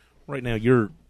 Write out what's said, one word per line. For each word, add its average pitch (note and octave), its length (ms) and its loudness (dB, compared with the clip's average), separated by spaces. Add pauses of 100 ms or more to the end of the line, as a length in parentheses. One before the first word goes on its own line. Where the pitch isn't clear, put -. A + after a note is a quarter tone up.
(260)
right C#3 160 -12
now A#2+ 120 -6
you're A2+ 360 2 (200)